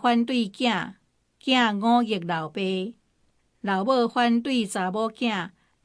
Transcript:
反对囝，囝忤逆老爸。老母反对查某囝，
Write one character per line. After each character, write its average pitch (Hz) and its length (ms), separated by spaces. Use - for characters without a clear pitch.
反 240 240
对 240 240
囝， 196 460
囝 240 360
忤 233 240
逆 214 160
老 170 300
爸。 196 120
老 196 220
母 247 220
反 233 340
对 247 240
查 185 260
某 220 200
囝， 214 400